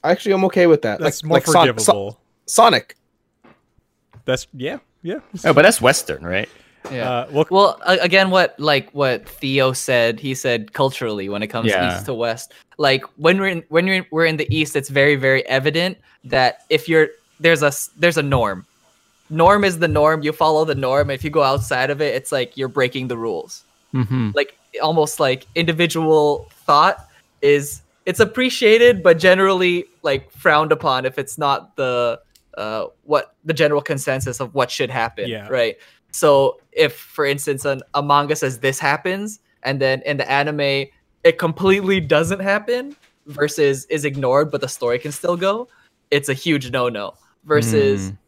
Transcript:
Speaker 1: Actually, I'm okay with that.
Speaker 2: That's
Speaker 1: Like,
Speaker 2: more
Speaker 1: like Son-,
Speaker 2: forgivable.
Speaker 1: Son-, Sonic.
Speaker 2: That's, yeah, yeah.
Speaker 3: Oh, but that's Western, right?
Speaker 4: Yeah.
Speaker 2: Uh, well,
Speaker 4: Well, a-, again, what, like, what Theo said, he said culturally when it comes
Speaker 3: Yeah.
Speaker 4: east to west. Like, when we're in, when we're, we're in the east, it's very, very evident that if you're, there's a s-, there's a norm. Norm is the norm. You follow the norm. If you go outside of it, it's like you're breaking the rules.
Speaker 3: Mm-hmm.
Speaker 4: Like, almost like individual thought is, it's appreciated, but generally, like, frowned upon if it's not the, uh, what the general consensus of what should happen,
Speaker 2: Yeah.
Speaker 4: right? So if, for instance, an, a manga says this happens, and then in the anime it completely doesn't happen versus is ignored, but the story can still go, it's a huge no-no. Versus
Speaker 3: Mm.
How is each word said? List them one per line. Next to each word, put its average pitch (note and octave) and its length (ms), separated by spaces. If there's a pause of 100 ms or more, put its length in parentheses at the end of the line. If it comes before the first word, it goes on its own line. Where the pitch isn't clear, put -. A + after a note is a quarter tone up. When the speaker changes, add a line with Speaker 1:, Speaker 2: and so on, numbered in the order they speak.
Speaker 1:
Actually, F3+ 300
I'm F#3+ 120
okay F#3 220
with D#3 160
that. G#2+ 160
Speaker 2:
That's D#3 240
Speaker 1:
Like, D#3 60
Speaker 2:
more D3+ 80
Speaker 1:
like C3 100
Son-, D#3+ 200
Speaker 2:
forgivable. G#2+ 440 (340)
Speaker 1:
Son-, - 260
Sonic. - 240 (1300)
Speaker 2:
That's, B2+ 300
yeah, D3 240 (240)
yeah. E3+ 160 (240)
Speaker 3:
Oh, D#3 100
but C#3 100
that's G#3+ 180
Western, E2 440
right? F#2 240 (420)
Speaker 4:
Yeah. B2+ 180
Speaker 2:
Uh, B2 220
well, D3 180
Speaker 4:
Well, F#3+ 360
a-, F#3 160
again, F#3 280
what, F#3 300
like, C#3+ 320
what C3 360
Theo C3+ 460
said, A#2 460
he C3+ 160
said A#2+ 380
culturally A2+ 560
when G2+ 140
it G#2+ 40
comes A2+ 220
Speaker 3:
Yeah. F2+ 280
Speaker 4:
east G2+ 80
to C#3 80
west. A#2 400 (240)
Like, C3+ 260 (140)
when F3 220
we're G3 80
in, E3+ 220
when E3 160
we're, F#3+ 260
we're E3 140
in D#3+ 120
the D3+ 180
east, D3+ 200
it's C#3 140
very, C#3+ 260
very C3+ 320
evident D3+ 500 (280)
that B2+ 340 (100)
if D#3 180
you're, D#3+ 220 (300)
there's D#3 240
a D3 40
s-, - 300
there's E3 200
a D3+ 60
norm. A2+ 420 (640)
Norm F3+ 340
is F3 160
the E3+ 80
norm. D3+ 340
You D3 100
follow D#3 340
the D3+ 100
norm. C#3 340
If C3+ 140
you D#3 80
go D3+ 120
outside C3+ 460
of C#3+ 120
it, C#3+ 140
it's - 160
like C3+ 240
you're C3+ 120
breaking C3 400
the A#2+ 100
rules. A2+ 460 (300)
Speaker 3:
Mm-hmm. A#2+ 420
Speaker 4:
Like, C#3+ 200 (260)
almost D3+ 380
like C3+ 360
individual D#3+ 960
thought D#3+ 560 (340)
is, C#3+ 400 (240)
it's F#3 140
appreciated, A#3 840
but E3+ 160
generally, F3+ 680 (180)
like, C#3 280
frowned D#3 400
upon C3 340
if C3 120
it's C3+ 220
not C#3 360
the, B2 440 (380)
uh, G#2+ 280 (200)
what C#3+ 280 (100)
the D#3+ 100
general D3 280
consensus C3+ 580
of B2 140
what C3+ 160
should B2 220
happen, A#2 360
Speaker 2:
Yeah. G#2+ 220
Speaker 4:
right? A#2+ 260 (360)
So C#3 500 (100)
if, D3+ 240
for - 300
instance, C#3 400
an, C3+ 160 (120)
a C#3+ 100
manga C#3+ 340
says B2+ 220
this C3+ 200
happens, F#3 600 (240)
and C3+ 180
then C3 240
in C#3+ 120
the C3+ 120
anime C#3 580 (380)
it E3 140
completely F#3+ 600
doesn't E3 400
happen A3+ 560 (300)
versus D3 600
is D3+ 200
ignored, C#3 460
but C#3+ 100
the B2+ 80
story B2 300
can D3+ 120
still F3 240
go, G3 320 (440)
it's C#3+ 180
a C#3 40
huge C3+ 380
no-no. A#2+ 440 (300)
Versus A2 680
Speaker 3:
Mm. G2 60 (100)